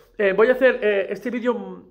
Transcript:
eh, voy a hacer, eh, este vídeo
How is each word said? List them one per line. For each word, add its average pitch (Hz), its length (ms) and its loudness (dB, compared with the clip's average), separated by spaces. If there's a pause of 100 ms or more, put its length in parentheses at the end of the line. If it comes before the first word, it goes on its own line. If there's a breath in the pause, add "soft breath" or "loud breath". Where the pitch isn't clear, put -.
(180 loud breath)
eh, 202 140 2
voy 208 160 2
a 254 60 4
hacer, 247 280 2
eh, 202 280 0
este 208 200 -8
vídeo 208 600 -6